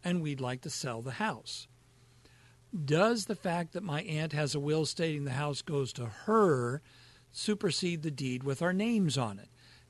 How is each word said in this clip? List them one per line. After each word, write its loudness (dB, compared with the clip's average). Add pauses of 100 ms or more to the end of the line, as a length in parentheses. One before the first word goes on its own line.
and 0
we'd -4
like -4
to -8
sell -6
the -8
house. -6 (1160)
Does 4
the -4
fact -2
that -6
my -2
aunt -4
has 0
a 0
will 0
stating -2
the -4
house -2
goes -2
to -6
her 4 (500)
supersede 0
the -2
deed -4
with -2
our 2
names 2
on 0
it? -20 (400)